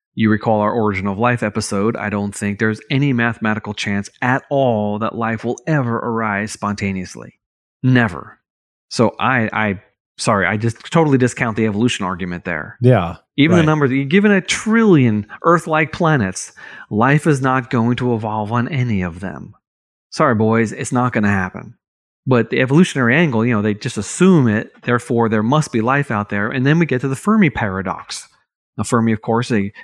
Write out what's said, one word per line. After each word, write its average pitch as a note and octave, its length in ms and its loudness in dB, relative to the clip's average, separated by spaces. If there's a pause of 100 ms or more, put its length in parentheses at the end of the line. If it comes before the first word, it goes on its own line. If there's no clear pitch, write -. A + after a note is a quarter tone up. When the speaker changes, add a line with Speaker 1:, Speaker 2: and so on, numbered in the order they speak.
(160)
Speaker 1:
you A2 160 2
recall G#2+ 300 0
our G#2 120 0
Origin G#2 340 -2
of G2 120 -4
Life A#2+ 240 0
episode, G#2 520 -4
I G#2 140 -6
don't G2+ 240 -4
think G2+ 260 -6
there's A2 300 -2
any C#3 240 0
mathematical A2 600 -2
chance G2+ 360 -4 (120)
at B2+ 280 0
all A2 500 0
that A2 160 -4
life A2+ 300 -4
will A#2 220 -4
ever C3 300 0
arise A2 540 -4
spontaneously. G2 880 -6 (440)
Never. A#2+ 560 2 (500)
So A2+ 300 0
I, A#2 340 0
I, G#2 280 -2 (360)
sorry, G2 300 2
I G#2 100 0
just A2+ 220 -4 (120)
totally D3+ 260 4
discount A#2+ 400 0
the A2 100 2
evolution G#2 380 0
argument F2+ 400 -6
there. E2 360 -6
Speaker 2:
Yeah, F#2+ 360 4 (180)
Speaker 1:
Even E3+ 220 4
the E3+ 40 4
Speaker 2:
right. D#3 60 4
Speaker 1:
numbers, D3 240 2 (160)
given G3+ 240 4
a F#3+ 100 2
trillion D#3+ 880 2 (160)
Earth-like D#3+ 480 2
planets, C3+ 600 -2 (380)
life C3 380 2
is C#3 140 2
not C3 280 0
going A#2+ 280 0
to B2 180 -2
evolve G#2+ 360 -4
on A#2+ 180 0
any A#2+ 340 -2
of F2 160 -6
them. F2+ 340 -12 (560)
Sorry, D3 240 2
boys, A2 380 2
it's - 200 -10
not B2 220 0
gonna G#2+ 160 0
happen. G2 460 -4 (500)
But A#2+ 240 2
the B2+ 120 -2
evolutionary C3 540 2
angle, C3 300 2
you B2 80 0
know, G#2 80 0
they G#2 140 0
just - 240 -8
assume E3 480 4
it, G#2+ 240 0 (100)
therefore A#2 480 0
there G#2+ 140 0
must D3 280 0
be A2+ 100 0
life C3+ 280 0
out G#2 200 -4
there. G#2 200 -2
And C3 160 -2
then D#3 140 4
we E3+ 80 2
get B2+ 140 -2
to C#3 60 -4
the C3+ 80 -4
Fermi G#3 360 2
paradox. F#2+ 760 -6 (500)
Now, G#2+ 60 -4
Fermi, A2+ 280 2
of A2 120 -2
course, A#2 280 -2
a G2+ 220 -2 (100)